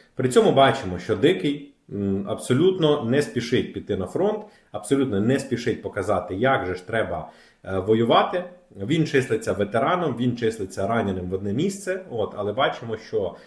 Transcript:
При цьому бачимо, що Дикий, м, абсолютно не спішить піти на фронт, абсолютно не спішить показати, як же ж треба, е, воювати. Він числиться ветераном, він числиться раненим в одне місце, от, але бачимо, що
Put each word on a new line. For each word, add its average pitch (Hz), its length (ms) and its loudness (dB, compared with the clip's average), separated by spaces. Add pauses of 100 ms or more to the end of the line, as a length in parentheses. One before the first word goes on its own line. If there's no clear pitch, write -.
(140)
При 127 140 0
цьому 180 240 6
бачимо, 113 460 4
що 98 180 -2
Дикий, 151 560 2 (200)
м, 98 360 -2
абсолютно 147 760 2
не 131 180 2
спішить 123 500 -2
піти 98 240 -6
на 92 100 -2
фронт, 208 380 -2 (280)
абсолютно 127 480 0
не 127 180 2
спішить 120 440 -4
показати, 95 520 -4
як 113 320 0
же 90 80 -4
ж - 120 -10
треба, 87 440 -4 (340)
е, 95 140 -4
воювати. 117 640 2 (320)
Він 143 300 0
числиться 113 460 0
ветераном, 127 680 0
він 123 160 0
числиться 101 500 -2
раненим 98 440 -2
в 92 40 -2
одне 98 180 -4
місце, 185 580 -4
от, 107 260 -4
але 104 160 -2
бачимо, 123 440 -2
що 98 400 -4 (100)